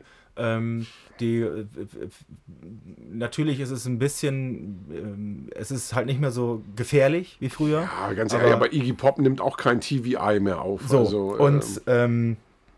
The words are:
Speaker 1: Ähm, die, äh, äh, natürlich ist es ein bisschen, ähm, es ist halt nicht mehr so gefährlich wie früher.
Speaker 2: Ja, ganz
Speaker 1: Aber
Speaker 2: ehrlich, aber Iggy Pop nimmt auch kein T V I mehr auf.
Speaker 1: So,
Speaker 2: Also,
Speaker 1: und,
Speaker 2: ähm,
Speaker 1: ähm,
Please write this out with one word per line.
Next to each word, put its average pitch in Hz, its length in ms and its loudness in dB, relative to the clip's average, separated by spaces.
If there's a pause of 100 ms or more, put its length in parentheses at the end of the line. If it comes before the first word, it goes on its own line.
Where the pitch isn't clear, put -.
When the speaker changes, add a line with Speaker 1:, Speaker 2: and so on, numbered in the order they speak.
(360)
Speaker 1:
Ähm, 113 500 -2 (320)
die, 117 220 0
äh, 104 220 -4
äh, 104 40 -12 (1400)
natürlich 127 480 -2
ist 131 120 -6
es 123 160 -8
ein 123 120 -2
bisschen, 127 960 -4
ähm, 101 640 -10
es - 160 -8
ist 123 220 -6
halt 123 120 0
nicht 131 140 -2
mehr 143 100 0
so 120 320 -2 (140)
gefährlich 143 640 2
wie 131 100 -4
früher. 151 300 0 (200)
Speaker 2:
Ja, 101 120 -2
ganz 107 200 0
Speaker 1:
Aber - 100 2
Speaker 2:
ehrlich, - 140 8
aber 120 160 2
Iggy 131 200 0
Pop 135 260 2
nimmt 135 220 4
auch - 160 -2
kein 120 240 2
T 135 220 -2
V 113 280 0
I 104 80 4
mehr 98 220 0
auf. 92 260 -4
Speaker 1:
So, 131 140 6
Speaker 2:
Also, 101 340 2
Speaker 1:
und, 143 300 4 (240)
Speaker 2:
ähm, 123 80 4
Speaker 1:
ähm, 117 400 2 (400)